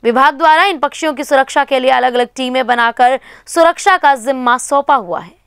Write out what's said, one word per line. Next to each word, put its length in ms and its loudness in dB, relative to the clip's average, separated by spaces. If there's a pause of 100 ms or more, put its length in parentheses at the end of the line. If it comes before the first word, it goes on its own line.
विभाग 300 2
द्वारा 300 2
इन 140 -2
पक्षियों 340 -4
की 120 -8
सुरक्षा 400 0
के 160 -2
लिए 100 0
अलग-अलग 460 0
टीमें 300 -4
बनाकर 540 0 (260)
सुरक्षा 500 2
का 180 2
जिम्मा 440 -2
सौंपा 360 -2
हुआ 260 -4
है। 260 -20